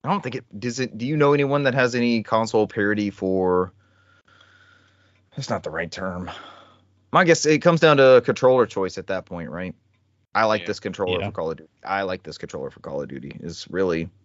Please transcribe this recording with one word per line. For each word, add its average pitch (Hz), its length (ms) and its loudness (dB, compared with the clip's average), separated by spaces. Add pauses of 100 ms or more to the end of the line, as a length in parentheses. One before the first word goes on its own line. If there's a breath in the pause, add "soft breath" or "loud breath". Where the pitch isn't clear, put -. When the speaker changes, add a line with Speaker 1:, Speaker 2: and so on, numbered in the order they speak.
Speaker 1:
I 240 60 -6
don't 202 120 -2
think 123 140 -10
it, - 240 -14
does 120 200 -6
it, 123 180 -6
do 117 80 -8
you 151 120 -4
know 143 160 4
anyone 143 300 0
that 127 100 2
has 127 220 2
any 120 260 0
console 110 460 0
parity 104 420 -2
for, 92 600 0 (1600 soft breath)
that's 139 140 -12
not 104 140 -6
the 80 80 -10
right 82 200 -6
term. 92 380 -8 (800 loud breath)
I 170 120 4
guess 160 220 4
it 151 140 4
comes 170 200 4
down 151 180 6
to 131 260 8
controller 127 440 4
choice 95 300 -6
at 92 100 -12
that 92 180 -6
point, 85 240 -12
right? 90 240 -10 (640)
I 110 100 4
like 107 160 0
Speaker 2:
Yeah. 85 60 -10
Speaker 1:
this 104 120 -6
controller 92 420 -4
Speaker 2:
Yeah. 98 60 -4
Speaker 1:
for 92 40 -6
Call 82 200 -6
of 80 60 -8
Duty. 78 120 -20 (140)
I 98 200 -2
like 92 200 -6
this - 140 -14
controller 69 320 -12
for - 120 -20
Call 71 200 -8
of 65 60 -10
Duty 67 320 -14
is - 300 -14
really 87 400 -2 (160)